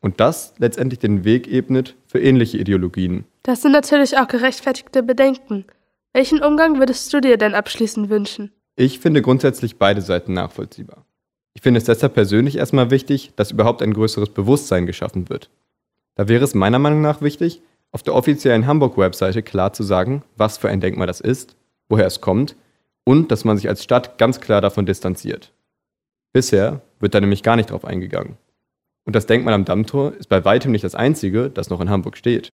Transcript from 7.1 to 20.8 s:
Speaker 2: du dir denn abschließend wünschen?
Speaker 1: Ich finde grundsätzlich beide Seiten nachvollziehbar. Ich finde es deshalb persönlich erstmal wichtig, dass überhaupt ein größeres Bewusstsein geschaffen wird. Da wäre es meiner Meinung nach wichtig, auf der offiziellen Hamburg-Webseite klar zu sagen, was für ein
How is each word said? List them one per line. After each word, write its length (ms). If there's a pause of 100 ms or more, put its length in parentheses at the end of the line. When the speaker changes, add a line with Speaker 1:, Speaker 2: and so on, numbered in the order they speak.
Speaker 2:
du 80
dir 160
denn 180
abschließend 560
wünschen? 420 (240)
Speaker 1:
Ich 240
finde 220
grundsätzlich 540
beide 240
Seiten 320
nachvollziehbar. 720 (500)
Ich 80
finde 160
es 60
deshalb 300
persönlich 420
erstmal 340
wichtig, 440
dass 160
überhaupt 320
ein 100
größeres 380
Bewusstsein 560
geschaffen 420
wird. 220 (640)
Da 140
wäre 160
es 100
meiner 240
Meinung 220
nach 200
wichtig, 420 (280)
auf 120
der 120
offiziellen 520
Hamburg-Webseite 760
klar 300
zu 100
sagen, 400 (140)
was 220
für 100
ein 120